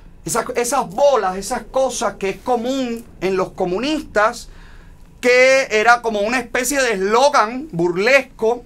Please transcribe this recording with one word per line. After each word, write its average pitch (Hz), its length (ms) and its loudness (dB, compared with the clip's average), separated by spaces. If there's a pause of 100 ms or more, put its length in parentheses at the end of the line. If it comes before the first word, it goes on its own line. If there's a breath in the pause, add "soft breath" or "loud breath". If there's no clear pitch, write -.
(260 soft breath)
esas, 175 200 -4 (100)
esas 240 320 -2
bolas, 214 480 2
esas 220 280 -6
cosas 254 520 -2
que 196 140 -4
es 196 80 -6
común 247 680 -4 (160)
en 190 140 0
los 185 160 -2
comunistas, 220 1000 -2 (720 soft breath)
que 254 500 4
era 226 320 4
como 214 200 -2
una 240 180 0
especie 254 420 -2
de 233 120 0
eslogan 240 800 2
burlesco 220 920 0